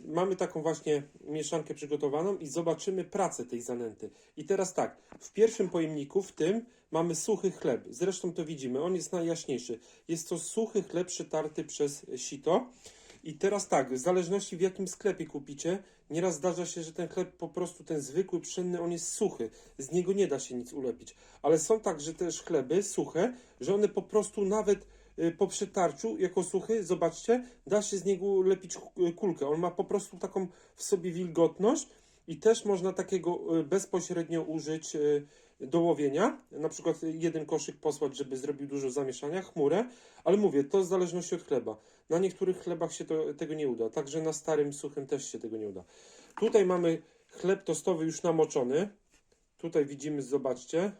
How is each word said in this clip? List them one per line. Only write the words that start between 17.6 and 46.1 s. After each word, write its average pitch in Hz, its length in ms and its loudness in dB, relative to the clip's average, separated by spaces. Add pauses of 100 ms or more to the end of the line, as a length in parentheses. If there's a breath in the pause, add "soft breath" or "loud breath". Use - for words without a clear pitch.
ten 156 180 -4
zwykły, 170 400 -2
pszenny, 180 400 -4
on 170 100 -2
jest 170 220 -6
suchy. 165 360 -2 (280 loud breath)
Z 135 140 -10
niego 180 220 2
nie 196 140 4
da 139 120 0
się - 160 -8
nic 123 180 -8
ulepić. 127 420 -6 (260 loud breath)
Ale 156 180 6
są 220 200 4
także 160 340 -4
też 165 300 -4
chleby 156 400 2
suche, 185 500 0 (280 loud breath)
że 143 140 0
one 208 120 4
po 202 140 -2
prostu 202 440 0
nawet, 202 420 2 (320 soft breath)
y, 165 120 2
po 185 160 0
przetarciu 190 720 0
jako 180 260 2
suchy, 202 400 0
zobaczcie, 175 600 2 (240 loud breath)
da 208 140 4
się 202 160 -2
z 170 80 -4
niego 196 360 4
lepić 185 360 2
ku-, 175 380 0
kulkę. 160 320 0
On 151 120 2
ma 175 120 2
po 180 120 -2
prostu 196 340 -2
taką 190 300 -2 (280 loud breath)
w - 80 -16
sobie 180 280 0
wilgotność 180 760 2 (400 soft breath)
i 160 100 -8
też 220 280 4
można 190 280 2
takiego, 175 640 0
y, 160 40 2
bezpośrednio 165 800 -2
użyć, 156 540 -4
y, 147 320 2 (320 loud breath)
do 135 200 2
łowienia. 165 640 4 (100)
Na 147 180 -4
przykład 160 340 -2
jeden 160 420 -2
koszyk 151 320 -4
posłać, 147 400 -2
żeby 131 200 -4
zrobił 139 300 -6
dużo 139 220 -4
zamieszania, 143 520 -4
chmurę. 170 440 2 (380 loud breath)
Ale 180 140 6
mówię, 147 260 4
to 196 180 2
w 185 40 2
zależności 175 500 0
od 165 80 -4
chleba. 113 340 -2 (320 soft breath)
Na 160 80 4
niektórych 185 460 0
chlebach 170 300 -2
się 160 120 -8
to, 156 280 0
tego 151 200 -6
nie 151 140 -2
uda. 117 220 0
Także 147 320 -4
na 160 120 0
starym, 147 400 0
suchym 143 340 -8
też 139 240 -4
się 113 80 -8
tego 110 180 -6
nie 107 100 -4
uda. 92 160 -10 (560 loud breath)